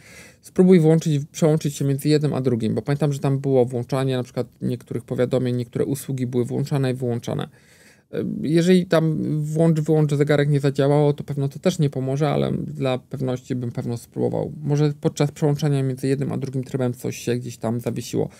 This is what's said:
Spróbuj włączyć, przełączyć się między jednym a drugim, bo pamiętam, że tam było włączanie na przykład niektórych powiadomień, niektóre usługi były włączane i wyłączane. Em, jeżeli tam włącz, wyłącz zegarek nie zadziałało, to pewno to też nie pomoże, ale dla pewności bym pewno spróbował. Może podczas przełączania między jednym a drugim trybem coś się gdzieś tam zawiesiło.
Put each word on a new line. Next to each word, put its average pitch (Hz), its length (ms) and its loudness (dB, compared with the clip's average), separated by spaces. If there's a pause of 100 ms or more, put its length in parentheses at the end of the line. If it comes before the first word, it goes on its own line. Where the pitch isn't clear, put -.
(420)
Spróbuj 185 380 6
włączyć, 156 520 4
przełączyć 156 440 2
się 143 100 -2
między 139 240 0
jednym 147 240 2
a 131 80 -2
drugim, 113 340 0
bo 113 60 -2
pamiętam, 143 320 0
że 135 60 -8
tam 139 200 0
było 135 260 4
włączanie 127 520 -2
na 127 60 -2
przykład 120 240 -6 (140)
niektórych 127 420 -6
powiadomień, 123 520 0
niektóre 123 300 -2
usługi 139 420 -4
były 123 180 0
włączane 135 460 -2
i - 20 -2
wyłączane. 120 540 -6 (640)
Em, - 300 -4
jeżeli 175 440 4
tam 160 320 2 (240)
włącz, 156 380 2
wyłącz 151 340 2
zegarek 143 360 2
nie 143 100 4
zadziałało, 143 540 2
to 147 100 -10
pewno 139 260 -4
to - 100 -14
też 185 200 0
nie 147 100 4
pomoże, 139 400 -2
ale 139 220 0
dla 139 460 -4
pewności 127 580 -6
bym 123 160 -6
pewno 120 260 -6
spróbował. 117 640 -4
Może 147 400 0
podczas 151 300 0
przełączania 143 520 0
między 131 240 -4
jednym 135 240 -2
a 113 60 -4
drugim 131 260 -6
trybem 127 300 -4
coś 123 240 -8
się 120 180 -4
gdzieś 123 220 -8
tam 113 220 -4
zawiesiło. 120 500 -4 (100)